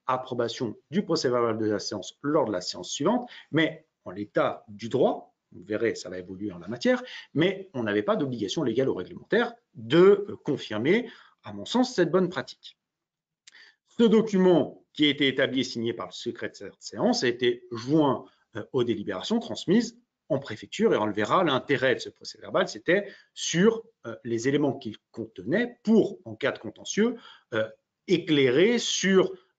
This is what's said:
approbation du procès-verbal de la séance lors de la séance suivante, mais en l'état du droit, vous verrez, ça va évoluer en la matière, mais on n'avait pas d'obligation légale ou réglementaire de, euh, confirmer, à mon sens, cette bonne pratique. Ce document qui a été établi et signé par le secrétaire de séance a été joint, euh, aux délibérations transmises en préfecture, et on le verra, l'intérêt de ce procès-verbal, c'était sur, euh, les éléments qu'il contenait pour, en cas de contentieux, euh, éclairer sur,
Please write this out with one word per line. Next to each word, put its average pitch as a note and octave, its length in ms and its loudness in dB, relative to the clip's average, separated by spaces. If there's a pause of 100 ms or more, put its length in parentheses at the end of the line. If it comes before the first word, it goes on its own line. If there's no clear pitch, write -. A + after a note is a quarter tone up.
approbation A#2+ 720 -4 (140)
du G3 120 -2
procès-verbal A#2+ 540 0
de A2 80 -2
la G#2 140 0
séance - 420 -10
lors D3 240 0
de A2 80 -2
la F2+ 80 -4
séance F2+ 280 -10
suivante, A#3 400 -2 (220)
mais D#3 340 0 (200)
en G2 60 -12
l'état G#2 580 -2
du G#2 180 -12
droit, - 480 0 (160)
vous - 120 -20
verrez, G#2+ 320 -2
ça - 140 -14
va F2+ 100 -10
évoluer F#2+ 340 -10
en E2+ 40 -14
la E2+ 120 -14
matière, B3 340 -2 (300)
mais F#3 400 -2
on B2 100 -6
n'avait G#2 200 0
pas G#3 120 0
d'obligation C3 480 -4
légale B2+ 240 0
ou G#2+ 60 0
réglementaire C3 600 -4 (200)
de, F#3 560 6
euh, G#2 80 -10
confirmer, D3+ 720 -2 (340)
à G#2 80 -16
mon G2+ 140 -14
sens, B3 300 -2
cette E3+ 160 2
bonne F3+ 180 2
pratique. - 480 -12 (1200)
Ce A#3 60 6
document F#3 880 4
qui D3+ 120 2
a D3 40 6
été C#3 180 2
établi C3 340 0
et A#2 40 -2
signé A#2 260 -4
par F#2 160 -8
le - 60 -18
secrétaire G#2 580 -10
de - 80 -20
séance C3+ 460 -2
a - 20 2
été A#2+ 440 0
joint, C3 520 2 (320)
euh, G#2 160 -8
aux B2 140 0
délibérations G#2 540 -2
transmises G3+ 600 0 (300)
en C#3 100 0
préfecture, D3+ 540 -2
et B2+ 40 4
on G#2+ 100 0
le G2+ 60 -2
verra, A#2 300 2
l'intérêt C3 520 2
de - 40 -2
ce G2+ 100 -12
procès-verbal, - 600 -4
c'était F3 420 0 (220)
sur, G3 500 2 (220)
euh, A2+ 180 -12
les A#2 240 -4
éléments C#3+ 300 2
qu'il G#2+ 180 -10 (160)
contenait D3 720 -4
pour, G#3 400 4
en G#2+ 120 -14
cas C3 180 -2
de - 60 -14
contentieux, G3+ 580 -2 (360)
euh, A2 140 -2 (420)
éclairer D#3+ 720 4
sur, F#3+ 540 2 (260)